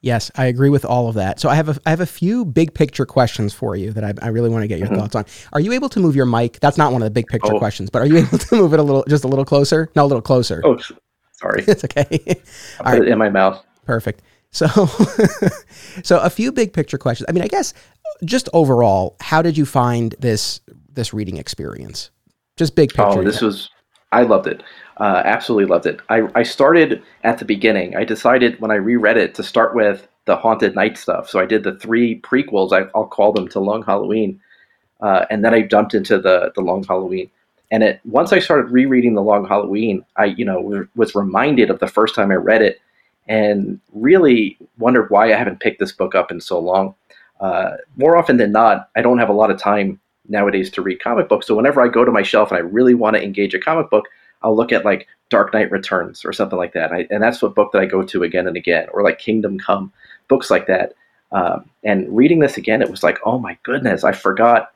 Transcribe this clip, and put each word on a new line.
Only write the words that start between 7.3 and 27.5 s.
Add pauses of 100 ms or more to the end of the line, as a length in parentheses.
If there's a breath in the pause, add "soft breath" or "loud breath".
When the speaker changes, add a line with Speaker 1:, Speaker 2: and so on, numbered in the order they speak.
Speaker 2:
Oh.
Speaker 1:
questions,
but
are
you
<laughs>
able
to
move
it
a
little,
just
a
little
closer?
No,
a
little
closer.
Speaker 2:
Oh,
s-, (400)
sorry.
Speaker 1:
<laughs>
It's
okay. (720 loud breath)
Speaker 2:
I'll
Speaker 1:
All
Speaker 2:
put
Speaker 1:
right.
Speaker 2:
it
in
my
mouth. (200)
Speaker 1:
Perfect. (300)
So,
<laughs>
so
a
few
big
picture
questions.
I
mean,
I
guess (500 soft breath)
just
overall,
how
did
you
find
this, (320)
this
reading
experience? (460)
Just
big
picture.
Speaker 2:
Oh,
this
was, (420)
I
loved
it. (360 loud breath)
Uh,
absolutely
loved
it.
I,
I
started (200 soft breath)
at
the
beginning.